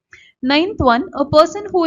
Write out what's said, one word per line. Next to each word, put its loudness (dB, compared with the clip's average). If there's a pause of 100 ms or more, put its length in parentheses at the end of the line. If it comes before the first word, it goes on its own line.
(460)
Ninth 0
one, 0
a -6
person 2
who 0